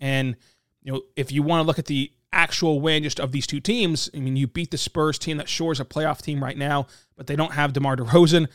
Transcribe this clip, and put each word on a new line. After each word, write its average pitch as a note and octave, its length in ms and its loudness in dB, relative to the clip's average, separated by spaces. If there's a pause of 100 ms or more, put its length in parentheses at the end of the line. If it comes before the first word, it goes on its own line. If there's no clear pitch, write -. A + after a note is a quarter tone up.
And, C3+ 360 -2 (460)
you C3 100 -8
know, C3 100 -6 (120)
if C#3 160 -4
you C#3+ 120 2
wanna D#3+ 220 2
look D#3+ 140 2
at D#3 60 -2
the C3+ 260 -2 (220)
actual D#3+ 480 2
win D#3 220 0
just D3 180 -4
of B2+ 100 -4
these C3+ 160 -2
two C#3+ 140 -4
teams, G3 540 0
I D3 60 -8
mean, C3 160 -2
you C#3 100 0
beat E3+ 240 -6
the D3+ 80 -4
Spurs D#3 400 -2
team D#3 180 -6
that - 140 -8
sure E3 220 -2
is C3+ 80 -2
a C3+ 40 -6
playoff D3+ 380 -4
team C#3+ 200 -4
right C3 140 -6
now, C#3+ 300 -2 (280)
but C3 120 -18
they C#3+ 100 -4
don't D#3+ 160 -2
have C#3+ 220 0
DeMar C3+ 220 0
DeRozan, D#3 580 6